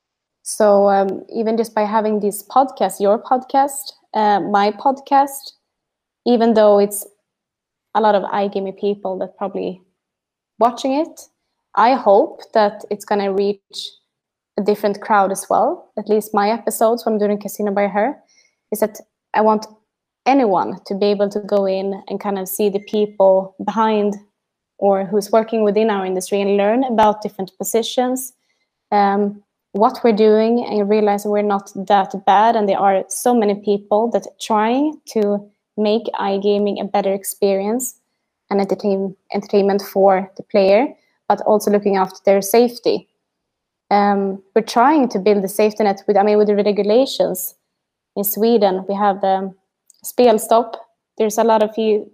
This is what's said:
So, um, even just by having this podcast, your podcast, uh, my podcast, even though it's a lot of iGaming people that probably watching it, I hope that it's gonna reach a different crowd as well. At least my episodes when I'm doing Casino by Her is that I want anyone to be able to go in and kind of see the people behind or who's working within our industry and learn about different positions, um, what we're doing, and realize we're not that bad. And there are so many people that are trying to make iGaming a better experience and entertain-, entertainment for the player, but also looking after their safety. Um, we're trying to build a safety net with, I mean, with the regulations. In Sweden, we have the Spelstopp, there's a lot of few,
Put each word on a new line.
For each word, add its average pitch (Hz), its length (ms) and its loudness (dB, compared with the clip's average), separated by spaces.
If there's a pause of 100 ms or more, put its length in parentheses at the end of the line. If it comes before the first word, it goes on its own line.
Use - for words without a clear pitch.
(420)
So, 202 460 2
um, 196 400 0
even 220 300 -4
just 226 160 -4
by 214 80 0
having 208 380 -2
this 202 280 -4
podcast, 262 500 0
your 202 200 2
podcast, 269 720 -2 (220)
uh, 208 260 2
my 202 320 0
podcast, 277 800 -2 (720)
even 233 300 4
though 208 240 6
it's 202 280 -2 (880)
a 214 60 0
lot 214 140 4
of 190 80 0
iGaming 196 560 -4
people 202 400 -4
that 185 180 -10
probably 185 460 -8 (760)
watching 247 360 0
it, - 340 -6 (480)
I 240 180 4
hope 226 480 2 (100)
that 208 380 0
it's 208 140 -8
gonna 202 280 -2
reach 202 580 -4 (680)
a 208 40 -2
different 202 380 -2
crowd 196 300 2
as 190 180 -8
well. 247 480 -2
At 208 120 -10
least 214 260 -2
my 208 160 0
episodes 226 560 -2
when 226 80 -2
I'm 208 60 0
doing 208 180 -2
Casino 208 320 -8
by 202 160 -2
Her 208 340 -2 (520)
is 208 80 -4
that 208 180 -4 (360)
I 202 60 0
want 214 260 2 (600)
anyone 196 600 0
to 202 80 -6
be 196 120 -2
able 202 240 0
to 208 100 -6
go 202 260 -2
in 190 420 -4
and 196 100 -8
kind 202 200 -6
of 190 100 -8
see 208 220 -2
the 196 100 -4
people 196 760 0 (100)
behind 208 500 0 (640)
or 196 260 2
who's 196 260 -4
working 220 320 0
within 214 280 2
our 196 140 -2
industry 185 360 -4
and 202 160 0
learn 214 280 0
about 208 380 -4
different 196 340 -10
positions, 247 760 -4 (580)
um, 202 520 0 (300)
what 233 300 0
we're 233 100 4
doing, 220 520 2
and 208 260 -2
realize 208 340 0
we're 208 180 0
not 202 280 -4 (160)
that 196 260 2 (140)
bad. 220 300 4
And 208 120 0
there 196 120 0
are 190 280 2
so - 240 0
many 208 220 2
people 208 560 -2
that 202 160 -2
are - 140 -20
trying 247 600 0 (120)
to 208 360 -2 (280)
make 214 260 0 (160)
iGaming 202 640 -2
a 202 40 -6
better 196 280 -2
experience 202 800 -4 (560)
and 202 100 -2
entertain-, 196 540 -4 (180)
entertainment 202 500 0
for 196 540 2
the - 60 -16
player, 202 460 2 (400)
but 202 140 0
also 208 280 0
looking 202 260 2
after 185 280 -2
their 196 180 2
safety. 233 640 0 (800)
Um, 196 520 0 (120)
we're 220 80 2
trying 254 480 2
to 208 100 -2
build 202 240 2
a 190 40 -4
safety 214 360 0
net 196 240 -2
with, 202 80 2
I 196 80 4
mean, 208 140 2
with 208 100 4
the 208 80 2
regulations. 202 960 0 (640)
In 202 80 -4
Sweden, 202 640 0
we 196 80 -4
have 202 240 0
the 190 340 -2 (500)
Spelstopp, 233 680 2 (440)
there's 214 200 -2
a 220 60 2
lot 220 180 4
of 214 120 -4
few, 214 400 -2